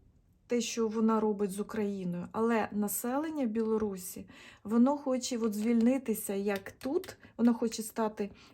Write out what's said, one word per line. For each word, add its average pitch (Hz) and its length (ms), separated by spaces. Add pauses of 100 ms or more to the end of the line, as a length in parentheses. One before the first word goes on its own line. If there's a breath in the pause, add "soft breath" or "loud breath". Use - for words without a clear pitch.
(480)
те, 240 140
що 226 260
вона 220 320
робить 208 320
з 196 80
Україною, 196 720
але 226 400
населення 254 760
Білорусі, 214 800 (380 loud breath)
воно 240 340
хоче 254 400
от 220 160
звільнитися 226 800
як 196 380
тут, - 460 (200 loud breath)
воно 233 160
хоче 226 300
стати 214 460 (240 loud breath)